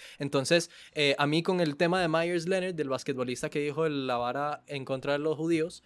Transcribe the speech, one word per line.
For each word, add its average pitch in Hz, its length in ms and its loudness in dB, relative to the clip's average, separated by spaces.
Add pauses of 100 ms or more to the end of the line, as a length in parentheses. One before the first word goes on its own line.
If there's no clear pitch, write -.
(180)
Entonces, 143 540 2 (220)
eh, 143 240 4
a 143 100 4
mí 156 160 2
con 185 160 2
el 151 160 2
tema 175 240 2
de 180 80 2
Myers 165 400 0
Leonard, 185 260 0
del 151 140 -2
basquetbolista 127 600 -4
que 151 100 -4
dijo 147 240 -2
de 160 60 2
la 135 260 -2
vara 139 520 -2
en 139 180 -8
contra 135 260 -2
de 143 80 0
los 151 160 0
judíos, 165 500 -2